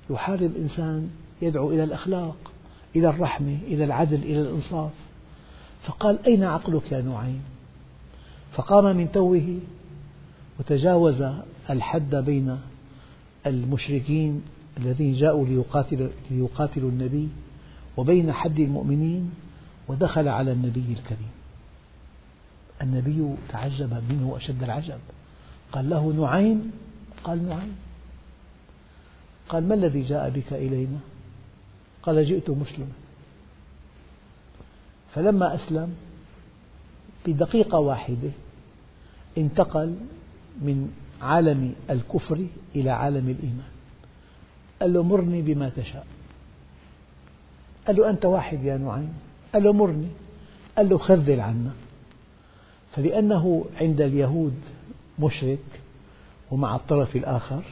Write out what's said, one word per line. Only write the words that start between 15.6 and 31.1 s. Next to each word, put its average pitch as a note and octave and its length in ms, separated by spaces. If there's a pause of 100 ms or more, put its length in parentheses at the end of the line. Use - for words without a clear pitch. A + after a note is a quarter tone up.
ليقاتلوا C3 580
النبي C3 400 (680)
وبين D#3+ 340
حد D#3 280
المؤمنين، D3+ 720 (560)
ودخل D3 400
على C3 240
النبي B2 460
الكريم. A2 340 (1500)
النبي C#3 540 (140)
تعجب B2 600
منه C3 280
أشد B2+ 260
العجب، B2+ 360 (720)
قال C3 180
له: D#3 180
"نعيم؟" F#3+ 640 (520)
قال: E3+ 260
"نعيم." F#3+ 260 (1700)
قال: E3 180
"ما G#3 80
الذي D#3+ 260
جاء C3+ 280
بك C3+ 240
إلينا؟" C3+ 460 (1040)